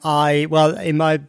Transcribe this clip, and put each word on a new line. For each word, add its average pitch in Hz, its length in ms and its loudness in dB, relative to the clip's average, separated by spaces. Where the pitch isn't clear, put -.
I, 147 460 0
well, 156 260 2
in 156 220 -4
my, 156 320 0